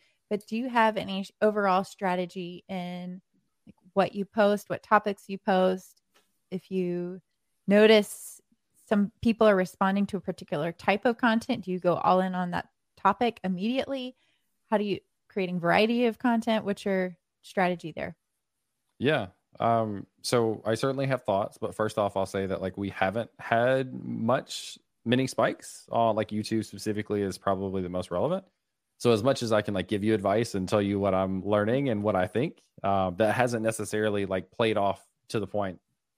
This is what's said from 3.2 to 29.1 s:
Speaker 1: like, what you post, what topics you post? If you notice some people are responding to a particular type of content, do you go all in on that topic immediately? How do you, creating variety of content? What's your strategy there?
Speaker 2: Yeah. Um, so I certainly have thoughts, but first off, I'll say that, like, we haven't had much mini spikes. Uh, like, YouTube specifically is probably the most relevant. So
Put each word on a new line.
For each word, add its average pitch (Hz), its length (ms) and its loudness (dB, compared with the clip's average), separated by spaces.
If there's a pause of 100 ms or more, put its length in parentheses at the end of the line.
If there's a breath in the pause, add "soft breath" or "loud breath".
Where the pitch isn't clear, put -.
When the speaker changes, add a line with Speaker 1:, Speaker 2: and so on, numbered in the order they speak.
Speaker 1:
like, - 100 -20 (160)
what 190 240 2
you 202 80 -4
post, 208 440 2
what - 140 -6
topics 208 460 0
you 196 100 -8
post? 185 640 0 (480)
If 185 220 -10
you 180 480 -4 (480)
notice 214 720 6 (480)
some 202 240 2 (100)
people 220 240 4
are 208 100 6
responding 190 500 0
to 202 100 -4
a 180 40 -4
particular 165 520 -4
type - 320 0
of 240 120 2
content, 226 480 0
do 185 60 -6
you 185 80 -2
go 170 160 2
all 180 260 2
in 185 140 -2
on 180 160 -4
that 175 180 -6 (280)
topic 220 480 0
immediately? 247 720 -4 (540)
How 220 60 2
do 208 80 0
you, 202 160 -4 (280)
creating 180 320 -4
variety 214 460 2
of 220 120 -2
content? 226 460 0
What's 196 200 -4
your 185 320 -2 (260)
strategy 175 500 -2
there? - 240 -10 (840)
Speaker 2:
Yeah. 127 300 0 (320)
Um, 113 460 0 (160)
so 113 420 2
I 110 100 0
certainly 135 320 -2
have 135 160 -2
thoughts, 101 360 -2
but 98 160 -6
first 107 220 -2
off, 101 200 0
I'll 95 100 0
say 95 200 -4
that, 92 140 -4
like, 95 160 -6
we 98 140 -4
haven't 98 480 -2
had 127 560 0
much 120 840 -4 (260)
mini 127 220 2
spikes. - 640 -2
Uh, 117 220 2
like, 107 160 -2
YouTube 107 360 -2
specifically 104 580 -4
is 95 160 -4
probably 95 440 -2
the 90 60 -6
most 90 220 -6
relevant. 143 340 -2 (540)
So 120 140 2